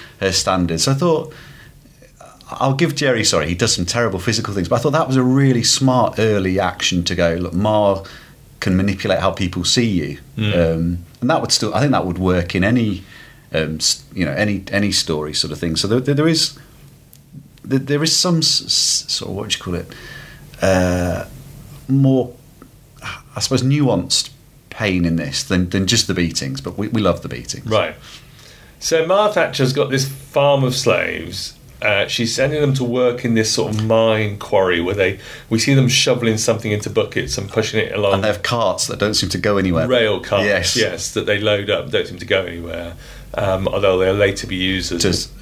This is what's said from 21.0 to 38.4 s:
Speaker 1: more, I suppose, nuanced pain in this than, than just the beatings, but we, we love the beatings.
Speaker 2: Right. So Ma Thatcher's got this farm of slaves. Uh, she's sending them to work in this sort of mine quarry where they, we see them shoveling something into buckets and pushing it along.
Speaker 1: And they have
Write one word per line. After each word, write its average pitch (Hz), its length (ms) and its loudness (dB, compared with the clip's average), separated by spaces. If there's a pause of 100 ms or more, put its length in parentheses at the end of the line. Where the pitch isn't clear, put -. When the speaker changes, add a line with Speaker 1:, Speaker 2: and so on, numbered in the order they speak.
Speaker 1:
more, 131 440 4 (1040)
I 110 60 -8
suppose, 131 240 0
nuanced 127 640 0 (400)
pain 92 340 0
in 85 120 2
this 71 260 -4
than, 90 280 0
than 95 180 0
just 117 180 2
the 95 80 -2
beatings, 76 460 -2
but 90 180 -8
we, 104 80 -4
we 110 140 0
love 95 220 2
the - 60 -10
beatings. - 380 -10
Speaker 2:
Right. 92 300 0 (840)
So 160 260 0
Ma 208 280 2
Thatcher's 139 400 0
got 143 180 0
this 135 180 0
farm 139 540 2
of 127 140 0
slaves. 87 800 -2 (280)
Uh, 101 260 2
she's 113 260 -2
sending 147 280 0
them 139 100 4
to 131 100 0
work 120 400 0
in 113 120 2
this 110 180 2
sort 107 220 -2
of 107 100 -2
mine 110 540 2
quarry 92 420 2
where 87 140 0
they, 98 240 0 (320)
we 113 80 2
see 139 160 2
them 131 140 4
shoveling 113 500 2
something 110 340 -2
into 104 160 -2
buckets 104 480 -2
and 98 140 -6
pushing 110 340 -2
it - 80 -6
along. 101 220 0
Speaker 1:
And 98 100 0
they 107 40 0
have 98 140 -2